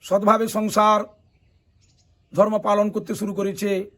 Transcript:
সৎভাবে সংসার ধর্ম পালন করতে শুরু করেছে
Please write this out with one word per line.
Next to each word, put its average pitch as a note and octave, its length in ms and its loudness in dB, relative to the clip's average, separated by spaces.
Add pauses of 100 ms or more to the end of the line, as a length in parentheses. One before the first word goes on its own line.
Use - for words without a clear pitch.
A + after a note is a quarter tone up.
সৎভাবে G#3+ 460 2
সংসার G#3+ 540 2 (1300)
ধর্ম G#3+ 260 2
পালন G#3 320 0
করতে G3 240 -6
শুরু G3+ 180 -8
করেছে G3 640 -4